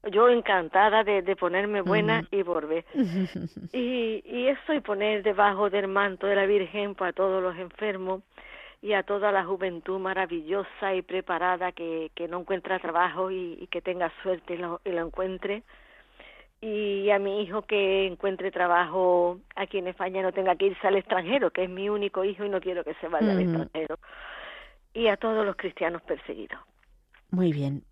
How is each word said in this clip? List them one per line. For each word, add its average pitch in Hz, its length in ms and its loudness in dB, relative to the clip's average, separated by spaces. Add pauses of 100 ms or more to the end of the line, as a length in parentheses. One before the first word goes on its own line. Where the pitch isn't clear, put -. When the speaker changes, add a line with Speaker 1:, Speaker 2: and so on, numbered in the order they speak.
(120)
Speaker 1:
Yo 226 180 8
encantada 208 720 4
de, 202 180 4
de 185 140 0
ponerme 196 460 0
buena 180 400 2
Speaker 2:
Ujú. - 100 -10
Speaker 1:
y - 100 2
volver. 160 520 -2
Speaker 2:
<laughs> 180 800 -2
Speaker 1:
Y, 240 540 -2
y 247 220 -2
eso, 277 260 0
y 294 80 2
poner 208 400 0
debajo 202 480 4
del 196 180 0
manto 196 380 0
de 202 100 4
la 196 120 4
Virgen, 202 480 0
pues, 180 160 -2
a - 20 -10
todos 190 280 2
los 185 160 -2
enfermos 190 640 -6 (580)
y 208 120 0
a 196 100 2
toda 202 280 0
la 190 140 2
juventud 185 540 -4
maravillosa 185 960 -2
y 180 80 -2
preparada 180 680 -2
que, 160 440 -6
que 170 120 -6
no 175 120 -6
encuentra 180 400 -2
trabajo 175 500 0
y, 180 320 -6
y 185 60 -14
que 175 140 -6
tenga 175 300 -2 (120)
suerte 180 320 -4
y - 20 -8
lo, 175 260 -6
y 196 60 -6
lo 170 160 -2
encuentre. 190 560 -6 (960)
Y 208 520 -2
a 202 80 6
mi 196 220 -2
hijo 202 220 -4
que 196 440 2
encuentre 185 440 -2
trabajo 180 880 4 (160)
aquí 196 220 -4
en 180 100 -4
España, 185 340 -4
no 185 100 0
tenga 185 240 2
que 196 120 2
irse 196 200 0
al 196 80 4
extranjero, 185 560 2
que 180 120 -2
es 180 60 -2
mi 190 200 -4
único 202 340 -2
hijo 196 200 -2
y 202 60 -4
no 190 100 -2
quiero 175 240 -4
que 156 120 -6
se 175 120 -10
vaya 170 240 2
al 185 80 2
Speaker 2:
Ujú. 185 100 2
Speaker 1:
extranjero. 160 480 -4 (960)
Y 226 140 2
a 202 100 4
todos 220 280 0
los 190 100 -2
cristianos 170 480 -4
perseguidos. - 560 -8 (720)
Speaker 2:
Muy 180 220 4
bien. 139 380 -2